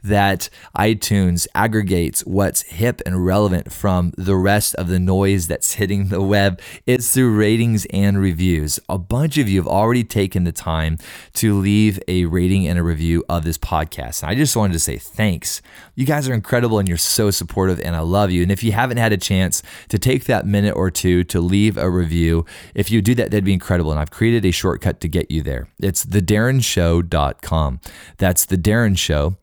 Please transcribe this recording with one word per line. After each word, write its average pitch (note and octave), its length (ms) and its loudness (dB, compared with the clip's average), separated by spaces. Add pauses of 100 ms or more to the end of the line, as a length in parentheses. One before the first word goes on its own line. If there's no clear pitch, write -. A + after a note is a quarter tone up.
that G2+ 440 0 (300)
iTunes G2+ 760 2
aggregates G2 720 0
what's F#2+ 340 0
hip G#2+ 460 -4
and F2+ 180 -2
relevant F#2+ 480 0
from F2+ 460 0
the F#2+ 160 0
rest G2+ 400 0
of F2+ 120 -4
the F#2 120 0
noise F#2+ 480 2
that's - 260 -4
hitting G2 360 -2
the F#2+ 120 -2
web G2 400 0 (240)
is B2 260 0
through B2+ 240 4
ratings A2 520 2
and G2 320 0
reviews. F2 680 0
A F#2 120 -4
bunch C#3 400 -2
of A#2 100 0
you F#2+ 100 2
have E2+ 80 -2
already A2+ 360 2
taken G2 400 -2
the E2+ 80 0
time D#2+ 480 -4 (340)
to G#2 240 0
leave G2+ 500 2
a F2+ 180 0
rating F2+ 420 2
and F2 100 0
a E2+ 60 2
review E2 440 0
of E2+ 180 -2
this D#2+ 120 -4
podcast. - 640 -6
And D#2 80 -8
I G2+ 60 -2
just C#3 200 0
wanted G#2 180 0
to E2 60 -2
say B1+ 200 -4
thanks. - 640 -4 (320)
You B2+ 100 -2
guys C#3+ 240 0
are B2 60 -2
incredible A2+ 420 0
and G2 100 2
you're E2+ 100 0
so G#2 340 0
supportive, F#2 480 -2
and E2+ 160 -4
I E2 60 -2
love F#2 280 2
you. F2 140 2
And F2+ 80 2
if G2 120 -2
you A2 100 0
haven't A#2+ 240 0
had A2+ 140 2
a G2+ 60 2
chance F#2 460 -2 (240)
to G#2+ 100 -2
take C3 280 2
that A#2 200 0
minute G2+ 300 2
or F#2 160 0
two F2+ 340 2
to - 160 -2
leave G2 360 2
a F2+ 120 0
review, E2 560 0 (280)
if - 180 -2
you A2 100 2
do A#2 140 2
that, B2 160 -2
that'd G#2 120 0
be G2 100 2
incredible. F2 380 0
And D2+ 80 -2
I've D2+ 120 -4
created A2+ 340 0
a F2+ 60 4
shortcut - 500 -2
to E2 80 -4
get E2 200 -2
you D#2 120 -2
there. C2 260 -6 (120)
It's F#2+ 240 -2
the G2+ 180 0
darren A2+ 420 2
show E2+ 380 2
dot D#2+ 400 -2
com. D2 400 -2 (360)
That's F2+ 280 0
the F#2+ 120 -2
darren G#2 400 2
show D#2 460 0